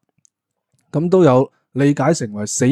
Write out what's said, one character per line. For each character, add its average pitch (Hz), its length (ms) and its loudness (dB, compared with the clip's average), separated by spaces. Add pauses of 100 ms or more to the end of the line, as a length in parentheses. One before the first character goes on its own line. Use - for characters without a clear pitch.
(920)
咁 165 180 -4
都 180 140 4
有 131 260 4 (220)
理 143 260 0
解 147 160 0
成 120 200 -8
為 104 120 -10
死 - 260 -4